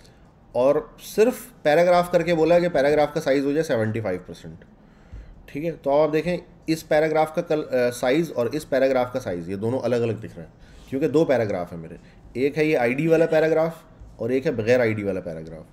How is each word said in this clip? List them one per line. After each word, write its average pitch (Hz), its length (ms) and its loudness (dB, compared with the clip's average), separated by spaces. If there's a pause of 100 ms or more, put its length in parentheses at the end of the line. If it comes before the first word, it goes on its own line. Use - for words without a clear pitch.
(540)
और 131 460 2
सिर्फ - 500 0 (140)
paragraph 175 480 4
करके 170 220 2
बोला 160 260 4
कि 175 80 2
paragraph 147 460 2
का 160 60 -4
size 139 240 0
हो 143 80 0
जाए 156 100 0
सेवेंटी 113 380 -2
फ़ाइव 92 180 -4
परसेंट। 82 400 -16 (880)
ठीक 143 160 -8
है, 165 80 -2
तो 139 200 -4
आप 151 180 4
देखें 156 280 0 (300)
इस 160 140 -2
paragraph 156 540 2
का 175 60 0
कल-, 151 220 -2
अ, 123 260 0
size 143 420 0
और 120 220 -2
इस 151 100 -6
पैराग्राफ 127 500 0
का 131 60 -6
size 87 300 -6
ये 98 60 -4
दोनों 113 240 -4
अलग-अलग 117 400 -2
दिख - 160 -16
रहे 82 100 -16
हैं, - 60 -20 (380)
क्योंकि 135 180 -2
दो 151 160 2
paragraph 101 480 0
है 87 60 -12
मेरे, 80 200 -16 (380)
एक 143 200 -2
है 156 100 2
ये 156 100 2
आईडी 127 300 0
वाला 160 200 4
paragraph 160 920 -2
और 120 120 -4
एक 131 140 -2
है 156 100 0
बगैर 117 240 2
आईडी 110 220 0
वाला 95 180 -4
paragraph। 80 520 -12